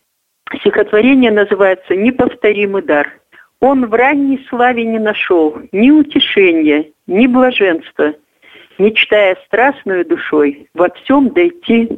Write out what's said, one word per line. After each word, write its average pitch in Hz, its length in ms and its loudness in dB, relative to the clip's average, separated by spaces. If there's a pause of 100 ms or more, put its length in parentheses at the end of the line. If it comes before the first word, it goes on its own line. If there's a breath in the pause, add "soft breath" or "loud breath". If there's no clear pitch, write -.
(600)
Стихотворение 214 720 0
называется 196 640 0
«Неповторимый 208 880 -2
дар». 147 280 -2 (480 soft breath)
Он 254 280 2
в 208 80 -4
ранней 269 540 0
славе 240 360 -2
не 226 140 -4
нашёл 185 580 0 (140)
ни 220 180 2
утешения, 165 1000 2 (160)
ни 202 180 2
блаженства – 202 880 0 (640 soft breath)
мечтая 208 580 2 (120)
страстную 202 580 -2
душой 147 720 -4
во 175 140 0
всём 269 400 0
дойти 175 680 -2